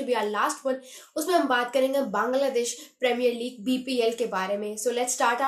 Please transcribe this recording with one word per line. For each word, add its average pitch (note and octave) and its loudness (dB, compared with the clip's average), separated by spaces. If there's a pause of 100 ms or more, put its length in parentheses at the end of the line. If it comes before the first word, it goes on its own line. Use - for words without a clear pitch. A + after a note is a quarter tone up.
to A#3+ -6
be B3 2
our G#3 0
last B3+ 0
one, C4 0 (400)
उसमें D#4+ 0
हम E4+ 6
बात B3 0
करेंगे C4+ 2
Bangladesh A#3+ 0 (260)
Premier B3 2
League A#3 -8
बीपीएल B3+ 0
के A3+ -2
बारे G3 -2
में। G#3 -6
So B3 -2
let's B3 -2
start B3 2